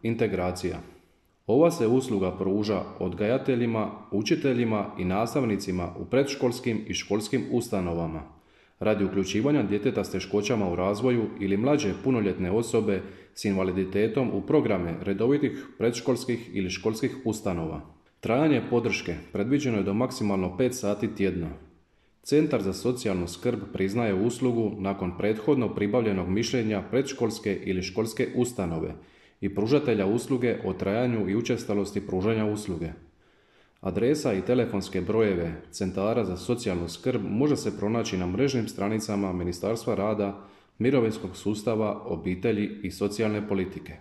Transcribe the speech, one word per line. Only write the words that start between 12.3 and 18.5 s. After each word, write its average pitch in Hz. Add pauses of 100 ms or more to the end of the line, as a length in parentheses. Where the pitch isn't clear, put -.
osobe 107 (320)
s -
invaliditetom 98
u 101
programe 101
redovitih 107 (120)
predškolskih 120
ili 95
školskih 110 (100)
ustanova. 85 (380)
Trajanje 135